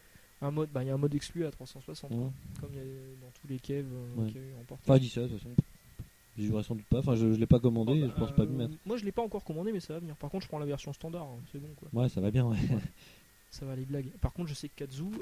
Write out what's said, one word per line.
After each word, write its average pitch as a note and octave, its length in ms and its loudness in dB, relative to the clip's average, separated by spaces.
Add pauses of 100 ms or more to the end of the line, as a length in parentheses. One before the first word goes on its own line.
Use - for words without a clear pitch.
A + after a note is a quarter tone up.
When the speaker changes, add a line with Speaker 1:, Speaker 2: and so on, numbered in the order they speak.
(420)
Speaker 1:
Un C#3+ 100 0
mode, D#3 220 0
bah, B2+ 100 0
il C3 40 0
y - 20 0
a C3+ 40 2
un C3+ 40 2
mode D3 180 4
exclu E3 300 -2
à D3 60 -4
trois C3 160 -14
cent C#3 140 -16
soixante, D3+ 300 -10
Speaker 2:
Ouais. A#2 60 0
Speaker 1:
quoi. C3 140 0 (300)
Comme C#3+ 100 -8
il C#3 60 -10
y - 20 -8
a C3 60 -8 (360)
dans B2 100 -18 (100)
tous D3 80 -14
les C3 100 -4
caves, C#3 240 -4 (100)
euh, B2 280 -6
Speaker 2:
Ouais. A2 100 2
Speaker 1:
qu'il A#2 100 -10
y - 40 -12
a - 20 -14
eu C3+ 140 -14
en - 20 -16
portage. B2 240 -14
Speaker 2:
Enfin, C3+ 80 12
je C3 60 12
dis B2 80 0
ça, A#2+ 140 -2
de B2 40 0
toute A#2 120 -4
façon. A#2+ 100 -10 (840)
J'y G#2+ 120 -2
jouerai G#2+ 160 0
sans A#2+ 100 -4
doute G#2+ 160 -4
pas. A#2+ 80 6
Enfin, C3+ 160 4
je, A2+ 180 6
je A2 60 6
l'ai A2+ 80 4
pas A#2+ 140 10
commandé, A#2 360 4
Speaker 1:
Oh, D3+ 120 4
bah, A2+ 80 -2
Speaker 2:
je - 40 0
pense A2+ 160 0
pas B2+ 60 8
Speaker 1:
euh, G#2+ 60 2
Speaker 2:
m'y - 100 -2
mettre. B2+ 160 -2 (140)
Speaker 1:
moi, A3+ 100 -2
je G#3 80 -6
l'ai G3 60 -2
pas A#3 100 -2
encore G#3 220 -6
commandé, F3 280 -4
mais G3+ 80 -2
ça D#3 140 -8
va E3 60 -6
venir. E3 160 -10
Par C#3+ 160 -10
contre, F#3+ 140 -4
je - 40 -16
prends D#3 80 -6
la D3 80 -4
version C#3+ 260 -4
standard, E3 300 -8
hein. C3 160 -12 (140)
C'est C#3+ 100 -12
bon, D3 140 -14
quoi. - 180 -18
Speaker 2:
Ouais, B2 160 2
ça - 120 -2
va G2+ 100 2
bien, B2+ 160 4
ouais. A2+ 100 2
Speaker 1:
Ouais. G#2 240 2 (720)
Ça - 160 -10
va, C3+ 80 -6
les C3 100 -4
blagues. C3+ 220 -4 (120)
Par B2 140 2
contre, F3 160 -4
je C#3+ 60 -6
sais - 120 -10
que - 60 -14 (100)
Kazu, C3+ 200 -8 (180)